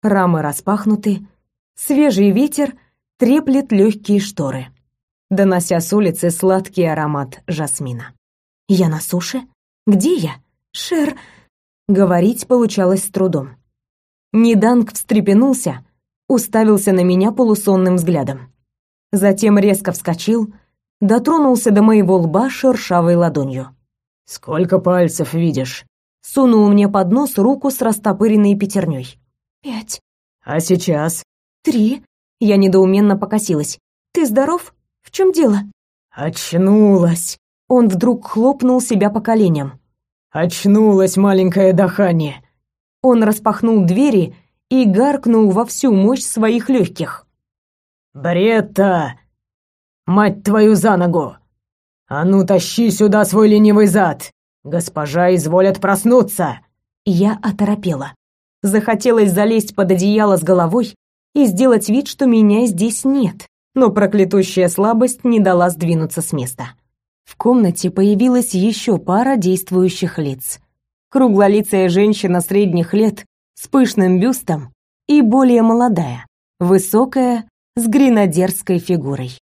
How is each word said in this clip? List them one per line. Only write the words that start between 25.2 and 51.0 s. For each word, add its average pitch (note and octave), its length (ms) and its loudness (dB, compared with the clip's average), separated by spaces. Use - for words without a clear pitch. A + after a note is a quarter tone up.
видишь?» C3+ 500 -4
Сунул A#3 460 2
мне G3+ 220 4
под F#3+ 220 0
нос C4+ 260 -2
руку C4+ 320 0
с C4 120 -8
растопыренной G#3 720 0
пятернёй. E3+ 640 -6
«Пять». A3 380 -12
«А D3 160 -6
сейчас?» E3 640 -4
«Три». B3 400 -2
Я G#3 180 2
недоуменно F#3+ 600 2
покосилась. G3 600 -4
«Ты E4 120 0
здоров? C#4 480 -2
В - 100 -20
чём F#4 200 0
дело?» A#3+ 280 2
«Очнулась!» F3 1300 0
Он B3 220 4
вдруг A3 380 -2
хлопнул B3+ 540 0
себя G#3 300 0
по G#3+ 100 -6
коленям. F3 580 -2
«Очнулась, F#3+ 840 2
маленькая F#3+ 560 2
Дахани!» F3 680 0
Он B3 200 4
распахнул G#3+ 600 0
двери F#3+ 500 0
и B3+ 160 2
гаркнул A3+ 680 2
во G#3+ 140 0
всю A#3+ 280 -2
мощь G#3 300 0
своих A3+ 460 -2
лёгких. - 580 -4
«Бретта! F3+ 1000 -2
Мать G3+ 380 0
твою G#3+ 320 4
за F#3+ 220 2
ногу! E3+ 380 -2